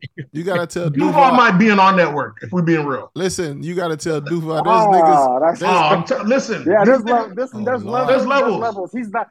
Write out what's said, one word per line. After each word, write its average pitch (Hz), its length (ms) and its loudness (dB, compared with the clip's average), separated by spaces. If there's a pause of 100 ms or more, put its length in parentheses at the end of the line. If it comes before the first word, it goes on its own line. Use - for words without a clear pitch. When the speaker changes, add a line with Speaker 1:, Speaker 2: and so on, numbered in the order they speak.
(320)
Speaker 1:
you 160 120 -10
gotta 175 220 -4
tell 175 240 -4
Speaker 2:
Duval - 220 0
Speaker 1:
Duval. 269 220 4
Speaker 2:
might 233 180 4
be 196 180 4
in 202 100 2
our 190 160 6
network 147 460 0
if 113 100 -12
we're 180 100 0
being 160 220 2
real. 135 300 -6
Speaker 1:
Listen, 160 480 -6
you 170 120 -8
gotta 175 220 -4
tell 156 240 -4
Duval. 156 420 -4
There's 156 40 -2
Speaker 3:
Ah, 220 220 4
Speaker 1:
niggas. 147 520 4
Speaker 3:
that's 156 200 0
Speaker 1:
There's 185 120 0
Speaker 2:
Oh, 185 40 2
I'm 160 280 2
t-, - 100 -2 (140)
listen. 220 380 -2
Speaker 3:
Yeah, 214 180 4
there's 262 140 4
Speaker 2:
These 214 80 -6
Speaker 3:
le-, 233 220 0
Speaker 2:
niggas 190 80 -18
Speaker 3:
this, 262 180 -6
Speaker 1:
Oh, 214 100 -10
Speaker 3:
there's 240 200 -4
Speaker 1:
Lord. 214 100 -8
Speaker 3:
levels. 254 140 -2
Speaker 2:
There's 262 140 2
Speaker 3:
There's 208 60 -2
Speaker 2:
levels. 254 320 0
Speaker 3:
levels. 202 320 -6
He's 226 180 -8
not, 214 200 -6